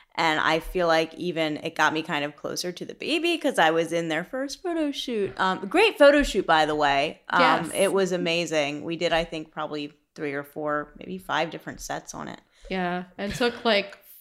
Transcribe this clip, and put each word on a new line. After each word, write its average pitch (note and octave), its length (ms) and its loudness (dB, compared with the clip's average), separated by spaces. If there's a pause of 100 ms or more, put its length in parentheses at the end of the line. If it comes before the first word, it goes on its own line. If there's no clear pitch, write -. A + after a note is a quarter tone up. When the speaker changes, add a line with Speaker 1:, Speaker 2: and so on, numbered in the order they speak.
(160)
Speaker 1:
And D#3 220 2
I D#3+ 220 2
feel F3 260 -2
like E3 280 2
even D#3 440 -4
it - 180 -8
got D3+ 180 4
me D#3 80 -2
kind D#3 220 -4
of D3 120 -8
closer - 340 -8
to F3 140 -10
the - 100 -14
baby E4 440 -2
'cause C4 200 -2
I D#3+ 120 8
was E3 240 0
in E3+ 140 -2
their D#3+ 160 -2
first C4+ 380 -8
photo E4 280 -2
shoot. A3 500 -4
Um, F#3 260 -2
great F#4 300 2
photo C#4+ 260 8
shoot, G3+ 240 0
by D#3 200 6
the D3+ 80 0
way. C#3+ 560 2
Um, F3 100 4
Speaker 2:
Yes. D#3+ 340 4
Speaker 1:
it F#3 200 2
was F#3 180 2
amazing. D#3+ 720 -2
We E3 120 -6
did, E3 180 0
I E3 100 2
think, D#3+ 260 -12
probably D3+ 440 -8 (200)
three D3 200 -6
or C#3+ 80 -6
four, D3 560 -6
maybe F#3 180 -12
five D#3+ 340 -2
different D#3 300 -14
sets - 320 -10
on D#3 160 -10
it. - 120 -14 (280)
Speaker 2:
Yeah, F3+ 360 -4 (120)
and G3+ 180 -6
took, A#3+ 300 -4
like, G3+ 320 0 (240)